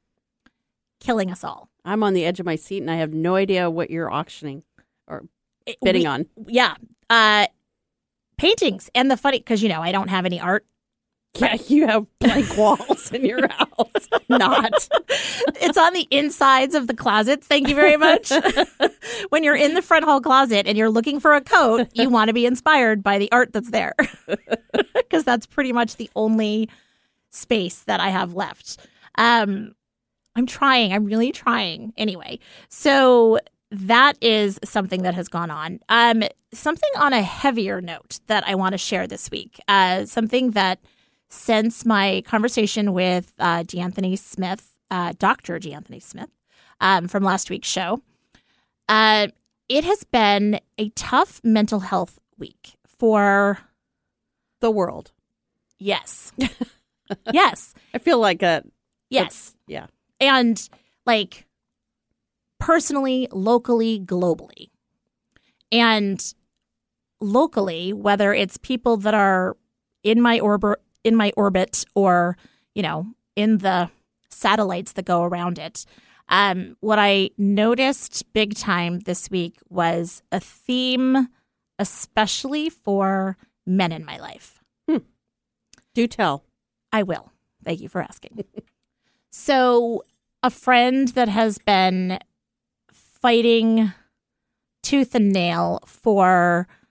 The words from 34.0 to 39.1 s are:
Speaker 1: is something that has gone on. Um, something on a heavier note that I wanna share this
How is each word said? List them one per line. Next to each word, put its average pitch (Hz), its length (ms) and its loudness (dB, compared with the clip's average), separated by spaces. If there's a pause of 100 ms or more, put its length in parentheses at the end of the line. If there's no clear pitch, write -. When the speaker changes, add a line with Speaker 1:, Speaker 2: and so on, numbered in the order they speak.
Speaker 1:
is 214 440 2
something 190 380 -4
that 180 120 -2
has 175 140 -6
gone 170 220 -6
on. 156 380 -10
Um, 226 340 4 (300)
something 330 440 -4
on 285 160 2
a 226 100 2
heavier 202 580 -4
note - 460 -14
that 214 200 -2
I 196 80 -2
wanna 190 240 -2
share 185 280 -4
this - 240 -10